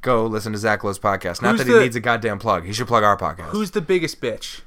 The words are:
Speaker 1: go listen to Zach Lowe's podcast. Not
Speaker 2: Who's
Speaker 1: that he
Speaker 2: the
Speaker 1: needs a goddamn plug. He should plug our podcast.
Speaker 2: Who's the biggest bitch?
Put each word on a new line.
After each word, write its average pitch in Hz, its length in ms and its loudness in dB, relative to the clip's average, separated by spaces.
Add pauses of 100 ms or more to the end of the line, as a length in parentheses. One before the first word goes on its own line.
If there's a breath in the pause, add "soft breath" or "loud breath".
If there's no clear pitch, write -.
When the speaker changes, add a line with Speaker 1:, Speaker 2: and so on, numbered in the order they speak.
Speaker 1:
go 117 240 2
listen 107 240 -4
to 107 80 -6
Zach 104 240 0
Lowe's 98 160 -4
podcast. 95 420 -2
Not 120 120 4
Speaker 2:
Who's 226 80 0
Speaker 1:
that 127 60 0
he 175 60 6
Speaker 2:
the 233 60 8
Speaker 1:
needs 127 160 2
a 120 40 -2
goddamn 113 380 0
plug. 98 280 0
He 95 80 -8
should 113 140 -4
plug 110 160 4
our 101 140 6
podcast. 85 320 -6
Speaker 2:
Who's 208 220 -4
the 208 100 -2
biggest 165 400 -2
bitch? - 460 -8